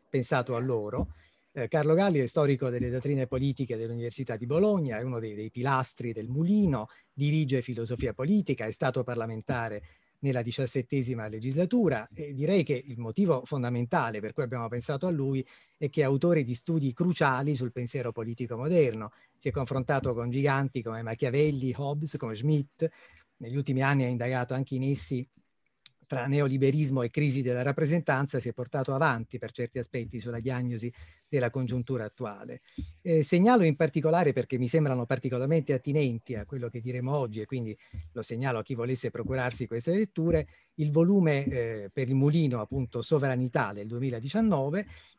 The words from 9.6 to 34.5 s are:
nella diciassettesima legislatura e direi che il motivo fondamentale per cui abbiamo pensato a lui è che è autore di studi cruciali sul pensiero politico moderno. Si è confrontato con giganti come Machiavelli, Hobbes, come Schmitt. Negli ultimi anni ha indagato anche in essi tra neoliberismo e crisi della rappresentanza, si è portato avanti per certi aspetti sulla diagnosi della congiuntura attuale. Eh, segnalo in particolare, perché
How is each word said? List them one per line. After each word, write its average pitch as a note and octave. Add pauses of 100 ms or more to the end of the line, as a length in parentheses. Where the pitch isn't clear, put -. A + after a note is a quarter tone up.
nella C3
diciassettesima A#2+
legislatura C3+
e D3
direi D#3
che C3
il B2
motivo B2+
fondamentale A#2+
per G#2+
cui D3
abbiamo A#2
pensato C#3
a -
lui C3+ (320)
è C#3+
che D3+
è -
autore C#3+
di A#2+
studi C#3
cruciali D3
sul B2
pensiero A#2+
politico A#2
moderno. B2 (240)
Si -
è -
confrontato C3
con A#2+
giganti C3+
come A2+
Machiavelli, C3
Hobbes, D3
come A2+
Schmitt. D3 (500)
Negli A#2+
ultimi C3+
anni C#3
ha B2
indagato B2
anche C3+
in B2+
essi C3+ (840)
tra C3
neoliberismo C#3
e A#2+
crisi C#3
della B2
rappresentanza, C#3+
si A#2+
è -
portato C3+
avanti C3
per A2
certi B2
aspetti A#2
sulla A#2
diagnosi A#2+ (340)
della B2
congiuntura B2
attuale. G#2 (400)
Eh, D#3+
segnalo G3
in D3+
particolare, D#3+
perché B2